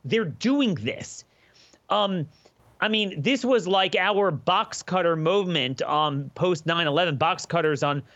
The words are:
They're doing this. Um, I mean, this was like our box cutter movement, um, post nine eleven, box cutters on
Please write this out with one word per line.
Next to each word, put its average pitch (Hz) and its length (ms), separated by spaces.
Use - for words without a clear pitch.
They're 214 220
doing 240 500
this. - 480
Um, 190 380
I 214 80
mean, 208 320
this 247 240
was 233 220
like 190 280
our 196 340
box 180 540
cutter 170 320
movement, 160 680
um, 143 520
post 180 300
nine 165 220
eleven, 156 280
box 160 300
cutters 156 380
on 143 200